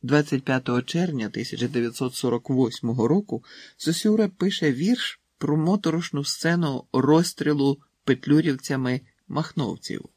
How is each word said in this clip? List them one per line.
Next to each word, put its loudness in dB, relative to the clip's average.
Двадцять 0
п'ятого 0
червня -4
тисяча -6
дев'ятсот -4
сорок -2
восьмого 0
року 0
Сосюра 2
пише -2
вірш -2
про 0
моторошну 0
сцену -2
розстрілу 2
петлюрівцями 0
махновців -6